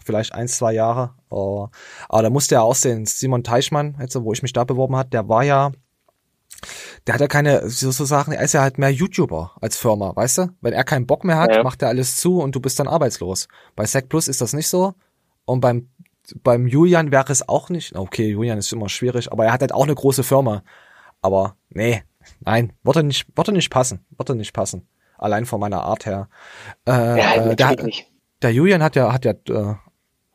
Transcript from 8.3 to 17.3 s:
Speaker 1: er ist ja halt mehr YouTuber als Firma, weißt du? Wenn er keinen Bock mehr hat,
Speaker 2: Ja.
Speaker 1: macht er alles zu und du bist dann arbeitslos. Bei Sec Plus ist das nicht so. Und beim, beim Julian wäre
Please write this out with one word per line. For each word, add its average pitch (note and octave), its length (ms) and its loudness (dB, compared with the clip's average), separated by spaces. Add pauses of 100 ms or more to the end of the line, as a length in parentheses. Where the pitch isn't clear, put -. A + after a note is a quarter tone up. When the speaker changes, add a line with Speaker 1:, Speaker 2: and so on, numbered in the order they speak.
Speaker 1:
er - 100 -4
ist D3 100 0
ja D3+ 80 4
halt C3+ 160 0
mehr C#3 120 2
YouTuber B2+ 720 -2
als A2 160 -6
Firma, G2+ 360 0
weißt A#2+ 260 0
du? F3+ 80 0 (120)
Wenn A#2 140 -2
er B2 100 0
keinen B2+ 240 -2
Bock D3 160 0
mehr E3+ 140 2
hat, D#3 180 4
Speaker 2:
Ja. A2+ 80 4
Speaker 1:
macht - 200 -4
er C3 40 2
alles B2+ 300 -2
zu F3+ 240 2
und C3+ 140 -2
du C3+ 40 -2
bist B2+ 180 -4
dann C#3+ 120 -2
arbeitslos. A#2+ 580 -2 (300)
Bei G#2+ 80 -2
Sec C3 240 -2
Plus D#3+ 180 -2
ist C3+ 140 -4
das A#2 100 -4
nicht D3+ 160 -4
so. F#3 280 0 (500)
Und B2+ 160 0
beim, B2 260 0 (560)
beim B2 240 2
Julian D#3+ 460 4
wäre C3+ 180 2